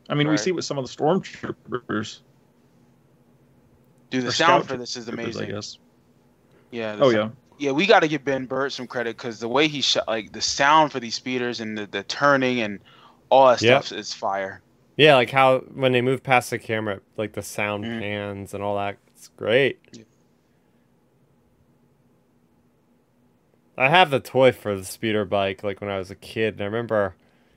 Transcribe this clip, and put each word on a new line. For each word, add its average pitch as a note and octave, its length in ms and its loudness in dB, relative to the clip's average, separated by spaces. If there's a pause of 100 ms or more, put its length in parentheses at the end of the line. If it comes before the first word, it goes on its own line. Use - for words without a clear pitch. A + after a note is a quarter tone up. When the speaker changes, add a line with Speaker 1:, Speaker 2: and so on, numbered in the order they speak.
Speaker 1:
I C#3+ 60 -2
mean, D3 120 2
we D3+ 40 0
Speaker 2:
Right. D3 80 2
Speaker 1:
see D3 120 -2
it - 40 -2
with C3+ 100 -6
some C#3+ 120 -6
of C3 80 -6
the - 100 -14
stormtroopers. - 1200 -4 (1900)
Speaker 2:
Dude, B2+ 140 -2
the A#2+ 60 -2
Speaker 1:
Or - 20 -2
Speaker 2:
sound E3 340 4
Speaker 1:
scout - 60 -10
Speaker 2:
for C3 60 -4
this B2 180 -10
is A#2+ 100 -12
Speaker 1:
troopers, A#2 320 -8
I G#2 60 -6
Speaker 2:
amazing. G2+ 120 -8
Speaker 1:
guess. G#2 220 -12 (920)
Speaker 2:
Yeah, A2 240 -6
the G#2+ 80 0
Speaker 1:
Oh, C3+ 80 6
Speaker 2:
sou-, A2 60 4
Speaker 1:
yeah. G#2+ 120 0 (280)
Speaker 2:
yeah, C#3 140 -4
we D#3 140 0
gotta F#3+ 220 6
give D3+ 160 -4
Ben C3 220 -4
Burtt C3 280 -4
some B2 140 -10
credit, A#2 300 -6
'cause A2+ 220 -10
the A#2 80 -6
way C#3 200 4
he D3 140 -4
shot, - 260 0
like, A2 240 -6
the A2 100 -10
sound D3 500 4
for C3+ 80 -6
these A#2 160 -8
speeders B2 440 -4
and G#2+ 180 -6
the, G#2 100 -6
the G2+ 160 -6
turning C3 580 2
and G#2 180 -4 (500)
all C3+ 180 8
that A#2 140 4
Speaker 3:
Yep. B2+ 240 6
Speaker 2:
stuff - 120 -10
is G#2 160 -10
fire. G2 480 -6 (360)
Speaker 3:
Yeah, D3 180 6
like, B2 160 2
how C3 280 4 (140)
when C3 180 0
they B2 100 2
move B2+ 220 -2
past B2+ 280 0
the A#2 80 -6
camera, A2 420 -6 (160)
like, G#2+ 160 -6
the G#2 80 -8
sound G#2 440 -6
Speaker 2:
Mm. A#2 140 -8
Speaker 3:
pans G2+ 540 -8
and G2 100 -8
all G#2 140 -4
that. G2+ 200 -6 (160)
It's - 160 -20
great. A#2 500 0 (140)
Speaker 2:
Yeah. A2+ 100 -20 (3750)
Speaker 3:
I C3 120 2
have F3 200 6
the C3+ 120 2
toy B2+ 320 4
for G#2 240 -4
the F#2 80 -10
speeder G#2+ 400 -2
bike, G2 380 -2
like, G2+ 180 -6
when G2+ 80 -6
I G2 80 -4
was F#2+ 140 -8
a F#2+ 40 -14
kid, A2 400 -4
and G2 60 -10
I G2+ 40 -4
remember, G#2+ 500 0 (420)